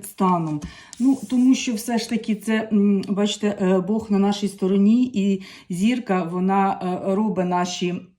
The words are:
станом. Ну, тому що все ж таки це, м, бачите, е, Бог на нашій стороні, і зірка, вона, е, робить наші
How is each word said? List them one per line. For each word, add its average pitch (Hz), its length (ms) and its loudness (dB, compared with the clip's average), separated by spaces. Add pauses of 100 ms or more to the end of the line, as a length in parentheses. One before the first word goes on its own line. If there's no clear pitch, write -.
станом. 165 580 0 (380)
Ну, 262 180 2 (120)
тому 254 260 4
що - 180 -4
все 233 240 -4
ж 226 120 -4
таки 220 260 -2
це, 220 360 -4
м, 202 380 4
бачите, 208 520 -2
е, 190 180 4
Бог 202 320 -2
на 202 80 4
нашій 202 280 0
стороні, 202 680 2
і 196 280 0 (280)
зірка, 190 540 0
вона, 190 580 0
е, 185 340 -2
робить 185 320 0
наші 180 480 -2 (240)